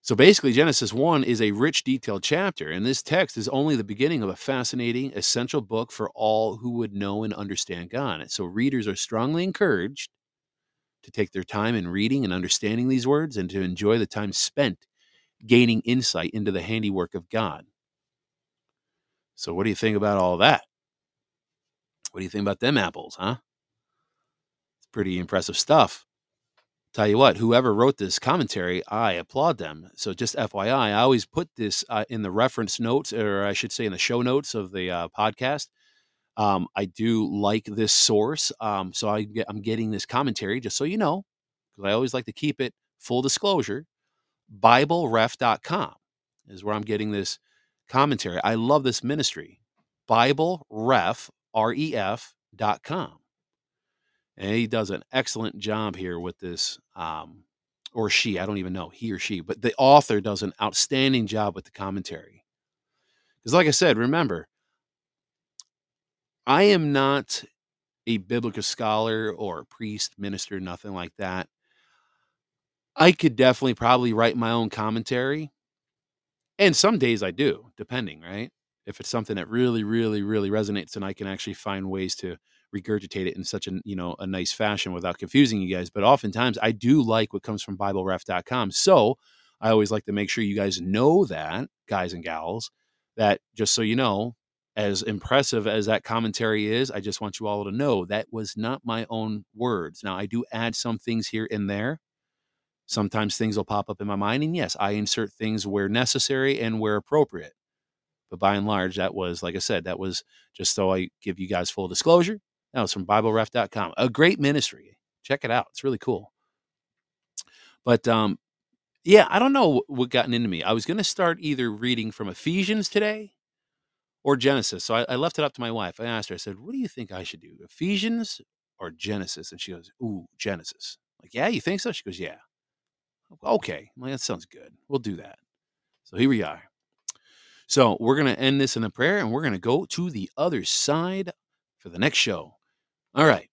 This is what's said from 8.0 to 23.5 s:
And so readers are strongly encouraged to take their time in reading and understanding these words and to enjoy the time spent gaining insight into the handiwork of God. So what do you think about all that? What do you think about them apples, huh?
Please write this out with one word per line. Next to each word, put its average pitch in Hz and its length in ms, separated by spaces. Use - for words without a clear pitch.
And - 80
so - 140
readers 113 440
are 98 80
strongly 143 480
encouraged 139 680
to - 80
take 104 180
their 92 140
time 110 320
in 90 100
reading 113 380
and 90 80
understanding 107 560
these 127 180
words 147 300
and 90 140
to 98 100
enjoy 101 380
the 104 80
time 104 260
spent - 540
gaining 117 360
insight 113 520
into 104 160
the 95 100
handiwork 98 540
of 92 160
God. 107 340
So 85 180
what 95 100
do 110 60
you 92 60
think 107 200
about 101 220
all 90 200
that? 123 260
What 92 100
do 95 40
you 87 60
think 101 120
about 101 180
them 135 160
apples, - 420
huh? 104 180